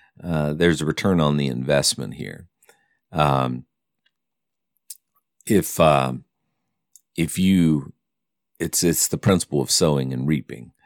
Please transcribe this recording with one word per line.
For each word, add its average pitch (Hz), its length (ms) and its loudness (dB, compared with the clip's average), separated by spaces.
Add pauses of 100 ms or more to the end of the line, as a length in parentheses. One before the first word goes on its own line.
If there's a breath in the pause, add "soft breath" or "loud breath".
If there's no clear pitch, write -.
(240 soft breath)
Uh, 76 300 -2
there's 82 280 2
a 76 40 -4
return 87 340 0
on 73 180 2
the 71 100 0
investment 65 680 -2
here. - 320 -14 (640 soft breath)
Um, 67 540 0 (1800)
if, - 340 0
uh, 69 340 4 (1040)
if 82 240 -4
you, 85 540 2 (640)
it's, - 240 -4
it's 82 240 0
the - 100 -4
principle 85 440 0
of 64 100 -4
sowing 69 420 0
and 64 140 -4
reaping. 62 440 -4 (140)